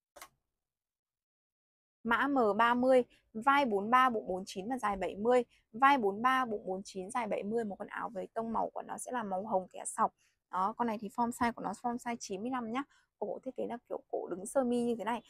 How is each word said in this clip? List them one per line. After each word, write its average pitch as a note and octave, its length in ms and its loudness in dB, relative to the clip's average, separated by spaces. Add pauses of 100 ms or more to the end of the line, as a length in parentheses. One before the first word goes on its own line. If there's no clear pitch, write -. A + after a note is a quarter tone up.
(2000)
Mã A#3 240 2
M C#4 100 2 (200)
ba A#3 160 4
mươi, B3+ 300 6 (300)
vai C4+ 320 4
bốn G#3 240 0
ba, B3+ 200 6
bụng G#3 180 -2
bốn F#3 180 -4
chín G3 240 -8
và C4 80 -2
dài G#3 180 -2
bảy F3+ 200 -4
mươi, A#3+ 280 4 (300)
vai C4+ 240 6
bốn G3+ 240 0
ba, C4 240 2
bụng G#3+ 200 -6
bốn F#3+ 180 -4
chín, F#3+ 280 -10
dài A#3+ 160 -4
bảy F#3 160 -2
mươi, A3+ 200 -2
một G3+ 120 -6
con G#3 120 -12
áo - 220 -8
với F#3 240 -8
tông A3+ 200 -4
màu F#3+ 160 0
của - 120 -8
nó - 160 -10
sẽ - 140 -10
là A#3 120 -4
màu F#3+ 220 -4
hồng F#3+ 260 0
kẻ - 140 -14
sọc. - 300 0 (360)
Đó, F#3+ 260 0
con A#3+ 100 0
này G#3+ 140 -2
thì G3 80 -8
form A#3 200 0
size A#3 240 0
của - 80 -12
nó F#3 100 -4
form A#3+ 260 -4
size A#3+ 220 -6
chín G3 220 -8
mươi B3 100 -4
lăm A#3+ 200 -6
nhá. C4 120 -4 (360)
Cổ G#3 240 -6
thiết C4 120 -10
kế G3 120 -4
là A#3 100 -8 (120)
kiểu - 120 -6 (100)
cổ - 180 -6
đứng F#3 160 -8
sơ C4+ 180 0
mi A#3+ 200 0
như A#3+ 120 0
thế G3+ 80 -8
này, A3+ 260 -4